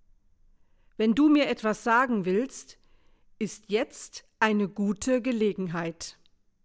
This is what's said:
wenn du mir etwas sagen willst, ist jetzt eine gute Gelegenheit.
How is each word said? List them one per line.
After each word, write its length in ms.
wenn 180
du 140
mir 180
etwas 360
sagen 420
willst, 520
ist 320
jetzt 560
eine 280
gute 540
Gelegenheit. 1000